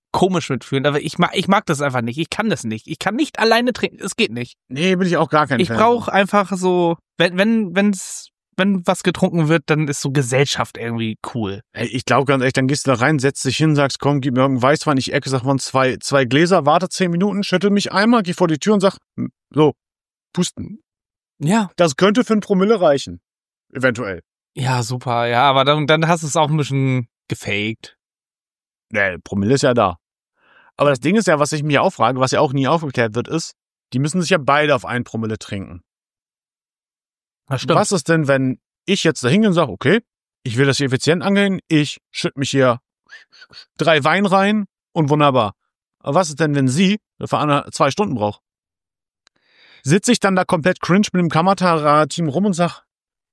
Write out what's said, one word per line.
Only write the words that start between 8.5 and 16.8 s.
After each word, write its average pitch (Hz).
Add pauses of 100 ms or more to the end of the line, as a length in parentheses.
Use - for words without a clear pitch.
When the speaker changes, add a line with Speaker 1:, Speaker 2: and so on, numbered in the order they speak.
Speaker 1:
wenn 190
was 185
getrunken 165
wird, 156
dann 156
ist 143
so 143
Gesellschaft 131
irgendwie 117 (160)
cool. 101 (100)
Speaker 2:
Ey, 117
ich 120
glaub 127
ganz 135
ehrlich, 127
dann 131
gehst 139
du 135
da 123
rein, 143
setzt 135
dich 131
hin, 156
sagst, 143
„Komm, 143
gib 131
mir 127
irgendeinen 131
Weißwein“, 156
ich -
ecke, 139
sag 131
mal, 139
zwei, 127
zwei 139
Gläser, 160
warte 165